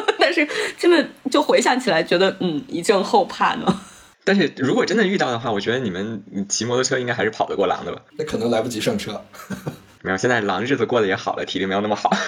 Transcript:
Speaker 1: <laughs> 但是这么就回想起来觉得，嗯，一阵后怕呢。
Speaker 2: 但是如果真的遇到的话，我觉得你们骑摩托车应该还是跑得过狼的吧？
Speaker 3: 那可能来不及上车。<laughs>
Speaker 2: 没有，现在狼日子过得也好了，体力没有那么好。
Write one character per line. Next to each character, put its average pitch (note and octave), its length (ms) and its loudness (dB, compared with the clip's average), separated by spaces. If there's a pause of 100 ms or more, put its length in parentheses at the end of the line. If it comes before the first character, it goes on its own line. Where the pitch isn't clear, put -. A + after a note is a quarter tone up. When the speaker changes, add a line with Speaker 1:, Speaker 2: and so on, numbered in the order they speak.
Speaker 1:
<laughs> - 160 -2
但 - 140 4
是 D4+ 120 2 (320)
这 E4+ 120 4
么 E4 120 6 (300)
就 D4 100 4
回 C#4+ 200 4
想 B3+ 180 2
起 A#3 100 -2
来 E3 140 2
觉 F3 140 2
得， F#3+ 240 4
嗯， D#3+ 260 -2
一 E3+ 140 -6
阵 F#3+ 200 4
后 G3+ 220 4
怕 - 320 0
呢。 - 260 0 (440)
Speaker 2:
但 G3 100 4
是 D#3+ 220 2
如 C3 180 2
果 B3 100 2
真 G3 120 0
的 A3+ 100 4
遇 G3 100 0
到 C#3+ 140 0
的 A#2 80 -2
话， A#2+ 100 -4
我 G2+ 120 -2
觉 G#2+ 100 -2
得 B2+ 80 2
你 A#2+ 100 -2
们 G2+ 320 -6 (280)
骑 - 160 -2
摩 B2 100 -2
托 B2+ 80 2
车 C3 160 0
应 B2 80 -4
该 A#2 60 -2
还 A#2+ 100 -2
是 A2 60 2
跑 - 180 -4
得 - 80 -6
过 F#2+ 120 2
狼 - 180 -2
的 - 80 -8
吧？ - 80 -14 (160)
Speaker 3:
那 - 80 -4
可 - 120 -6
能 A#2 140 0
来 A2+ 100 2
不 A#2 60 -4
及 G#2+ 140 -6
上 A2 160 -2
车。 G2+ 260 -8 (360)
<laughs> - 440 -14
Speaker 2:
没 G#2 80 -4
有， F#2+ 60 0
现 B2+ 120 0
在 A#2+ 120 2
狼 G2+ 240 -2
日 C3+ 100 0
子 - 100 0
过 A#2+ 140 2
得 G#2+ 80 4
也 F#2+ 80 0
好 - 220 -4
了， - 80 -6
体 - 120 -6
力 F#2 80 -2
没 F#2+ 80 -2
有 G2 60 0
那 G#2 80 -2
么 G#2+ 80 0
好。 - 160 0 (160)